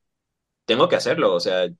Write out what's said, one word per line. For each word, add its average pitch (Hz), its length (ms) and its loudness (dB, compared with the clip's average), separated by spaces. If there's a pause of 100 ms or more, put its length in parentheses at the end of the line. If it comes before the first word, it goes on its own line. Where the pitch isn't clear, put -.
(640)
tengo 123 240 2
que 113 60 2
hacerlo', 104 380 0
o 87 60 0
sea, 92 300 -2 (100)